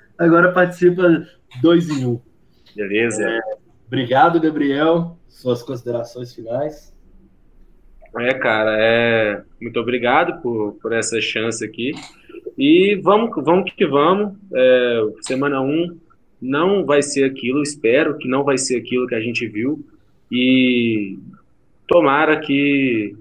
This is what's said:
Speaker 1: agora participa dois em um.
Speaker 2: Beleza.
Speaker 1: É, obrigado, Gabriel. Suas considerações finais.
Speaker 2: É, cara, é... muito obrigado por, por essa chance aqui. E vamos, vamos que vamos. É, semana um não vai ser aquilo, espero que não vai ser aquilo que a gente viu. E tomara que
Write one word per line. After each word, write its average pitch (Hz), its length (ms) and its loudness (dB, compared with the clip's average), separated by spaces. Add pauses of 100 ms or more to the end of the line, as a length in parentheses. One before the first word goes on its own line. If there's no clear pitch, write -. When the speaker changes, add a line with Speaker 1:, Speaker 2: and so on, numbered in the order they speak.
(160)
Speaker 1:
agora 170 360 4
participa 175 760 2 (340)
dois 165 300 4
em 131 160 -2
um. 120 120 -2 (560)
Speaker 2:
Beleza. 107 540 -2
Speaker 1:
É, 113 120 -4 (460)
obrigado, 135 540 2
Gabriel. 156 800 0 (100)
Suas 123 340 -6
considerações 120 720 -10
finais. 123 600 -10 (1200)
Speaker 2:
É, 123 180 -2
cara, 110 440 0
é... 113 640 2 (180)
muito 117 200 -6
obrigado 127 600 0
por, 107 340 -4
por 110 180 -8
essa 113 280 -2
chance 113 440 -6
aqui. 113 300 -8 (640)
E 175 460 4
vamos, 214 280 2 (120)
vamos 180 300 0
que 196 140 -2
vamos. 180 500 0 (180)
É, 123 460 2 (220)
semana 135 380 -2
um 160 380 -4 (420)
não 160 440 0
vai 143 180 2
ser 139 220 0
aquilo, 135 380 -2
espero 139 560 0
que 127 100 -10
não 135 160 0
vai 139 120 2
ser 123 200 -2
aquilo 123 320 -4
que 120 80 -6
a 113 40 -4
gente 113 280 -6
viu. 135 360 -6 (460)
E 123 880 0 (720)
tomara 156 500 4
que 135 840 0